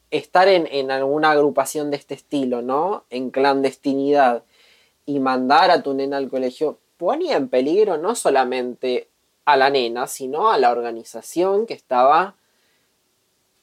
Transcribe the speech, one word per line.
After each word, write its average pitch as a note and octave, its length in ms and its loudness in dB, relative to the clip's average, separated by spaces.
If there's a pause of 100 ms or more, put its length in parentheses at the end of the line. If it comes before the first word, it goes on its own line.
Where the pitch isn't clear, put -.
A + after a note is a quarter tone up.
(120)
estar F3+ 360 2
en, F3 220 4
en C3+ 220 -4
alguna C#3+ 400 2
agrupación D3 580 0
de C#3+ 60 -4
este - 180 -10
estilo, B2+ 480 -4
¿no? D3 480 -2
En B2+ 200 -8
clandestinidad, C#3 1120 0 (600)
y C#3+ 160 -4
mandar C3 520 2
a D#3+ 100 2
tu C#3 120 -4
nena C3+ 220 -4
al C3+ 120 -4
colegio C3 500 -4 (180)
ponía C4 400 -2
en C#3 120 -2
peligro D#3+ 500 2
no F#3 180 -2
solamente B2+ 920 -2 (360)
a D3 120 4
la C3+ 140 4
nena, B2 380 -2
sino D3 420 -2
a F#3 80 2
la B2 120 4
organización A#2+ 960 -4
que D3+ 80 -10
estaba C#3+ 600 2 (1300)